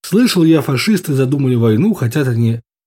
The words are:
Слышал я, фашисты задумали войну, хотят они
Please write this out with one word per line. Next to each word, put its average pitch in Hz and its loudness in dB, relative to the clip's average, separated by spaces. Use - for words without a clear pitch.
Слышал 190 2
я, 160 4
фашисты 147 -2
задумали 131 0
войну, 117 2
хотят 131 -2
они 117 -2